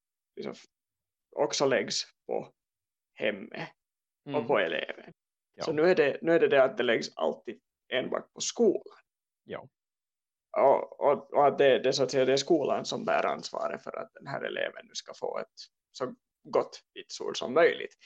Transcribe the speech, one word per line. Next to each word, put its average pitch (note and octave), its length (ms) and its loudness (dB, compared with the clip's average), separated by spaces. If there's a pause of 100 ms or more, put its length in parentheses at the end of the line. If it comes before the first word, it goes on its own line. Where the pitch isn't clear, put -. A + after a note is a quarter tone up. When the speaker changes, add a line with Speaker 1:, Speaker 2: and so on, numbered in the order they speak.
(360)
Speaker 1:
liksom - 180 -12 (840)
också D3+ 300 0
läggs A#2 380 0 (220)
på - 220 -6 (640)
hemmet G#2+ 540 -8 (560)
och D3 80 -14
Speaker 2:
Mm. C3+ 140 -4
Speaker 1:
på B2 120 2
eleven. - 540 -4 (420)
Speaker 2:
Ja. - 100 -12
Speaker 1:
Så D#3+ 80 -2
nu D3+ 100 0
är F3+ 120 6
det, C#3+ 280 2
nu E3 100 2
är E3 80 6
det D3 80 4
det C#3 160 6
att - 120 0
det A#2+ 60 0
läggs - 340 0
alltid - 440 -4 (320)
enbart - 400 -4
på - 80 -12
skolan. - 560 0 (480)
Speaker 2:
Ja. E2+ 240 -12 (920)
Speaker 1:
Och, - 420 4
och, C3+ 340 0
och C#3+ 120 6
att C#3 120 2
det, C3+ 200 6
det, B2+ 140 0
så C#3 100 0
att B2+ 80 0
säga, C3 140 2
det C3 80 2
är C#3 40 4
skolan C#3 480 0
som A#2+ 200 -8
bär - 220 0
ansvaret - 560 -6
för - 140 -12
att - 180 -12
den - 120 -20
här - 160 -8
eleven G1+ 440 -6
nu - 80 -20
ska - 200 -14
få - 240 -8
ett - 140 -10 (400)
så - 220 -8 (300)
gott - 360 -2 (140)
vitsord - 440 -10
som B2 160 -6
möjligt. - 400 2 (120)